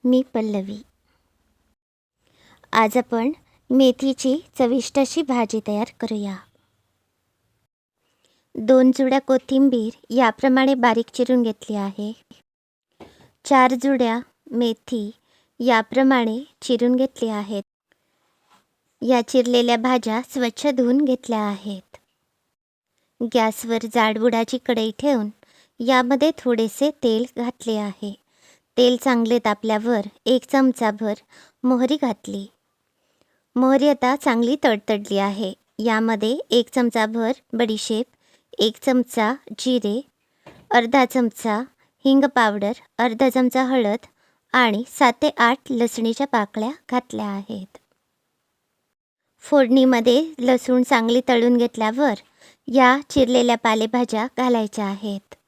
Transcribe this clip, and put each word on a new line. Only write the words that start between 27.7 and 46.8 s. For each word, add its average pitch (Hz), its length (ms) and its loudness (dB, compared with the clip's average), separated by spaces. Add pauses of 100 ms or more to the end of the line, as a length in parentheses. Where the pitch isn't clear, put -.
आहे. 202 440 -10 (560)
तेल 247 200 4
चांगले 240 420 0
तापल्यावर 220 640 -2 (260)
एक 254 260 2
चमचाभर 226 640 0 (500)
मोहरी 254 380 0
घातली. 202 440 -6 (1120)
मोहरी 262 320 4
आता 269 280 0
चांगली 240 480 0
तडतडली 208 540 -2
आहे. 196 340 -4 (260)
यामध्ये 220 600 -2 (120)
एक 233 240 2
चमचाभर 226 580 -2 (200)
बडीशेप, 220 540 -4 (520)
एक 220 240 0
चमचा 240 520 0 (240)
जिरे, 240 420 -2 (720)
अर्धा 240 340 4
चमचा 233 560 -2 (440)
हिंग 269 200 6
पावडर, 214 480 0 (260)
अर्धा 233 320 0
चमचा 262 340 0
हळद 240 420 -2 (460)
आणि 233 360 2
सात 254 240 2
ते 294 260 0
आठ 240 200 2 (120)
लसणीच्या 233 560 -2
पाकळ्या 220 440 -4 (200)